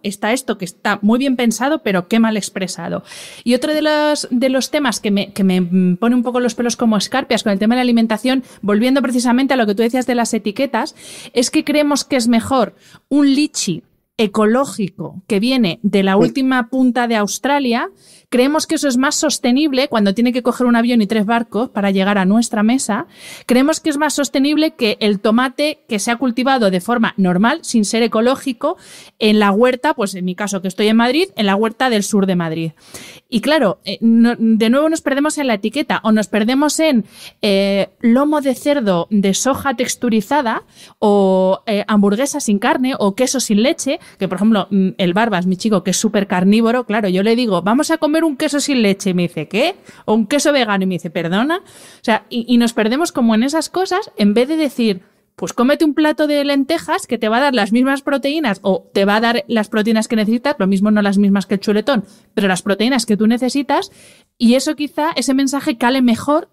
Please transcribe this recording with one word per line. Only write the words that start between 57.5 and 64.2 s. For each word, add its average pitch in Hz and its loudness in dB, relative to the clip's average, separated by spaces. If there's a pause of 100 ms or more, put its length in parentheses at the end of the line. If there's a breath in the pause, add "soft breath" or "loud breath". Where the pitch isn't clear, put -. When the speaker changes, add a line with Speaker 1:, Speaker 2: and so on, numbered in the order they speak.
Speaker 1:
las 202 0
mismas 269 2
proteínas 277 -2
o 190 -2
te 196 2
va 202 2
a 220 0
dar 233 -2
las 214 -2
proteínas 220 0
que 233 -2
necesitas, 233 0
lo 190 0
mismo 196 2
no 208 2
las 202 0
mismas 202 2
que - -4
el 190 -2
chuletón, 214 -2 (300 loud breath)
pero 202 0
las 185 -2
proteínas 220 0
que 214 0
tú 214 2
necesitas", 262 0 (480 soft breath)